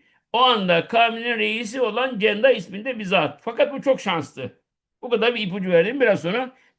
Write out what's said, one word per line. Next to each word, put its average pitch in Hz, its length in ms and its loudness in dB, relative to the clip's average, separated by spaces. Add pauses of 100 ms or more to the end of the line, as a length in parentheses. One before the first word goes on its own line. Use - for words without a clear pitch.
(320)
o 233 100 2
anda 190 460 2
kavminin 226 500 0
reisi 220 420 -4
olan 240 380 -2
Cenda 214 340 2
isminde 220 460 -6
bir 214 60 -8
zat. 175 380 0
Fakat 285 300 -2
bu 269 100 -10
çok 269 180 2
şanslı. 143 520 -6 (500)
Bu 247 80 -8
kadar 233 240 0
bir 226 60 -6
ipucu 185 300 -4
verdim. 190 300 4
Biraz 196 220 4
sonra 208 300 -4 (260)